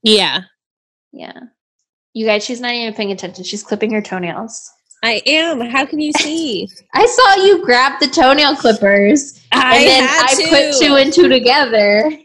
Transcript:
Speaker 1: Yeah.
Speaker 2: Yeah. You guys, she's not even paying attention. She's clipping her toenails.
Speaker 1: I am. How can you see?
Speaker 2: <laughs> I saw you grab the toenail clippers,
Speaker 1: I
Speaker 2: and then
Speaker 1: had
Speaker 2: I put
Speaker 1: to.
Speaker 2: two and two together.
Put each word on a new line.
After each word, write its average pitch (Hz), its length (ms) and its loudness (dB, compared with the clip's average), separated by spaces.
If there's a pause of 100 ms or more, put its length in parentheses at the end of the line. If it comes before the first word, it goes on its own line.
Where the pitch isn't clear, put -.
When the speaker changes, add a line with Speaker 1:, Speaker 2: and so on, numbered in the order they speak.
Speaker 1:
Yeah. 185 400 0 (680)
Speaker 2:
Yeah. - 260 -20 (760)
You 220 120 -6
guys, 208 180 -2
she's 240 160 -10
not 240 140 -6
even 233 200 -8
paying 208 180 -6
attention. 185 320 -12
She's 208 180 -10
clipping 214 300 -6
her 214 100 -2
toenails. 185 680 -10 (340)
Speaker 1:
I 226 220 -2
am. 311 340 -2
How 254 260 -4
can 302 140 -8
you 302 180 -4
see? 294 500 -6 (140)
Speaker 2:
<laughs> - 120 -20
I 415 120 2
saw 392 380 4
you 392 200 4
grab 254 360 0
the 294 80 -2
toenail 285 480 2
clippers, 208 840 0 (120)
Speaker 1:
I 254 240 2
Speaker 2:
and 277 100 4
then 262 180 4
Speaker 1:
had 285 220 0
Speaker 2:
I 269 80 2 (140)
put 302 320 2
Speaker 1:
to. 302 60 2
Speaker 2:
two 285 100 2
and 269 160 2
two 359 160 4
together. 240 800 2 (140)